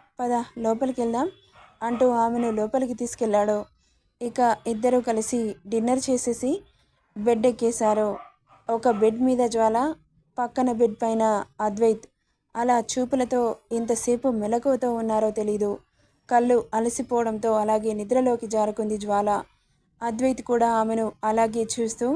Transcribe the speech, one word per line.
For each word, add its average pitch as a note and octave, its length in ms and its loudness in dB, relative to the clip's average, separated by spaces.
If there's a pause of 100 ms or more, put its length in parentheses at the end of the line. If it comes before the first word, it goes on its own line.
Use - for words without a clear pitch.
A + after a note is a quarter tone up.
(140)
పద, B3 180 -2 (260)
లోపలికెళ్దాం," A#3 720 -2 (540)
అంటూ A#3+ 320 2
ఆమెను A#3 360 0
లోపలికి A3 440 -2
తీసుకెళ్లాడు. G#3+ 640 0 (640)
ఇక A#3+ 200 -6 (260)
ఇద్దరూ A#3+ 340 2
కలిసి A3+ 400 -2 (260)
డిన్నర్ A#3 380 0
చేసేసి B3 460 -2 (680)
బెడ్ A3+ 300 2
ఎక్కేశారు. A3+ 640 2 (580)
ఒక A#3 220 0
బెడ్ A3 320 2
మీద B3+ 260 2
జ్వాల, A3+ 300 2 (600)
పక్కన B3+ 340 -2
బెడ్ A3+ 240 2
పైన A3+ 260 0 (380)
అద్వైత్. G#3+ 460 0 (480)
అలా A#3+ 260 2
చూపులతో B3+ 640 -2 (300)
ఎంతసేపు A#3 560 -2
మెలకువతో A#3+ 680 0
ఉన్నారో A3 360 0
తెలీదు. G#3 420 -2 (560)
కళ్ళు A#3+ 300 4 (160)
అలసిపోవడంతో A3+ 800 -2
అలాగే G#3+ 400 0
నిద్రలోకి A#3+ 520 0
జారుకుంది G#3+ 520 -2
జ్వాల. G#3 320 0 (680)
అద్వైత్ B3 420 -2
కూడా A#3 260 2
ఆమెను A3 380 0 (180)
అలాగే A3+ 380 2
చూస్తూ A3+ 540 -4